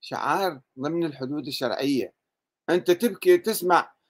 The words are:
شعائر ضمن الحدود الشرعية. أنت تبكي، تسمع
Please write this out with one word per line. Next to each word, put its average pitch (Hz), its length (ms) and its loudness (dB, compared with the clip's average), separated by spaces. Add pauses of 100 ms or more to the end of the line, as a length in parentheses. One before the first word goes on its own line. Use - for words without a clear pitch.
شعائر 151 600 -4 (200)
ضمن 165 240 -2
الحدود 139 420 -6
الشرعية. 127 680 -2 (560)
أنت 180 200 2
تبكي، 180 480 4
تسمع 175 560 0 (160)